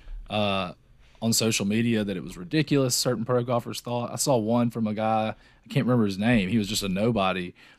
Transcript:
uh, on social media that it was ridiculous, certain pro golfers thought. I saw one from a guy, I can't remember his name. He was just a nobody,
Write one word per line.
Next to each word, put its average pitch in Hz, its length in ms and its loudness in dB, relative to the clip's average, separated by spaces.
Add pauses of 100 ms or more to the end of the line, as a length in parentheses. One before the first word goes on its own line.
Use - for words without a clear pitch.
(300)
uh, 98 440 -2 (480)
on 113 100 0
social 113 340 0
media 110 380 2
that 98 140 -4
it 71 60 -8
was 87 120 -12
ridiculous, 135 580 0
certain 120 300 0
pro 123 180 2
golfers 120 380 -2
thought. 120 320 -4
I 117 60 -8
saw 143 180 2
one 117 340 2
from 113 160 -2
a 107 80 -2
guy, 110 360 0
I - 440 -14
can't 123 120 2
remember 120 200 4
his 95 140 -2
name. 107 300 2
He 117 80 2
was 101 100 2
just 101 160 -4
a 98 60 -2
nobody, 95 640 0 (260)